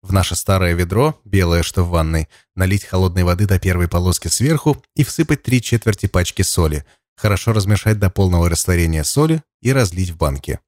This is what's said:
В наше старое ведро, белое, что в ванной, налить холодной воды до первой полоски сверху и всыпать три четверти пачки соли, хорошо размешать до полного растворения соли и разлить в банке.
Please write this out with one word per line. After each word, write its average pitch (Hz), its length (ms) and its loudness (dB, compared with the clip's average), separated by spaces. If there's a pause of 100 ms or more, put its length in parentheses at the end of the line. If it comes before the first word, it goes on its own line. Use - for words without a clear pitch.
В 95 100 -6
наше 92 220 0
старое 92 400 0
ведро, 95 500 -2
белое, 87 380 2
что - 220 -2
в 85 60 -4
ванной, 80 380 0 (280)
налить 92 280 0
холодной 92 380 0
воды 90 240 2
до 98 140 2
первой 90 260 0
полоски 87 400 0
сверху 143 560 0 (140)
и 139 80 2
всыпать - 400 -2
три 123 180 2
четверти - 440 -2
пачки - 360 -2
соли, 76 420 0 (320)
хорошо 107 360 -2
размешать 104 480 0
до 98 100 2
полного 87 380 2
растворения 82 560 0
соли 160 400 0 (160)
и 120 120 0
разлить 92 380 0
в 80 60 -12
банке. 69 520 -4